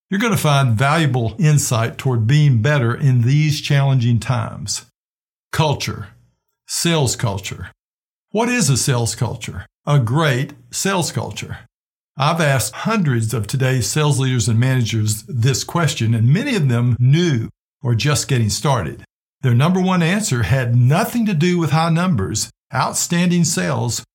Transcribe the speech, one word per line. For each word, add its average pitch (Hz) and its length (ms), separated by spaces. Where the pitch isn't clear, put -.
you're 196 100
gonna 233 160
find 139 400
valuable 135 640
insight 139 600
toward 120 260
being 139 380
better 127 320
in 127 260
these 147 400
challenging 135 580
times. - 680
Culture. 139 560
Sales 160 500
culture. - 540
What 233 180
is 240 180
a 131 100
sales 120 360
culture? - 540
A 143 140
great 135 540
sales 190 400
culture. - 480
I've 165 240
asked 139 320
hundreds 139 580
of 110 140
today's 127 400
sales 147 340
leaders 127 280
and 113 120
managers 113 680
this 131 360
question, 127 520
and 117 180
many 254 220
of 151 120
them 120 300
new 135 520
or 123 100
just 117 340
getting 120 220
started. 104 540
Their 123 100
number 170 260
one 185 220
answer 165 400
had 120 340
nothing 202 520
to 208 80
do 175 240
with 156 100
high 160 220
numbers, 143 580
outstanding 175 720
sales, 139 600